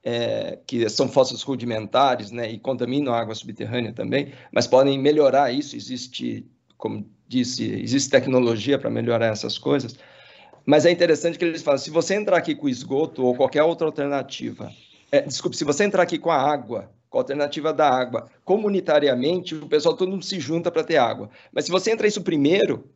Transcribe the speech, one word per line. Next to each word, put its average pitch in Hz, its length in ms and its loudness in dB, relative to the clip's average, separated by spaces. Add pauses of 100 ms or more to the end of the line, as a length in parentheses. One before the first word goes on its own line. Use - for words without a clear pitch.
é, 117 640 -4
que 117 220 0
são 131 180 0
fossas 127 340 2
rudimentares, 120 880 -2
né, 117 200 -6
e 113 80 -12
contaminam 131 540 -2
a 117 80 0
água 110 120 -6
subterrânea 113 600 -8
também, 135 400 -4 (180)
mas 120 160 0
podem 135 320 6
melhorar 139 540 4
isso, 131 240 -6
existe, 120 680 -10 (320)
como 107 320 -10 (200)
disse, 120 340 -2 (180)
existe 135 280 -2
tecnologia 127 680 2
pra 117 120 -4
melhorar 113 380 0
essas 110 300 -4
coisas, 139 400 -2 (680)
mas 147 200 4
é 175 60 8
interessante 170 480 2
que 175 60 0
eles 160 160 -2
falam, 143 160 2
se 135 120 -8
você 165 240 0
entrar 208 220 0
aqui 156 180 0
com 143 140 -4
esgoto 135 580 -2
ou 123 80 4
qualquer 139 300 2
outra 165 240 2
alternativa, 139 840 -6 (400)
é, 143 120 6
desculpe, - 340 -6
se - 80 -4
você 143 220 2
entrar 196 180 2
aqui 165 140 0
com 165 120 -2
a 160 60 4
água, 127 560 -2 (180)
com 127 80 -2
a 127 40 2
alternativa 143 520 -2
da 147 160 4
água, 123 400 -2 (140)
comunitariamente, 170 1120 0
o 147 120 -12
pessoal 156 280 2
todo 185 160 -2
mundo 196 140 -8
se 190 140 -6
junta 165 300 -2
pra 160 140 -2
ter 160 140 0
água, 107 320 0 (240)
mas 151 120 -4
se - 60 -6
você 190 200 2
entra 220 160 0
isso 208 140 0
primeiro 165 760 2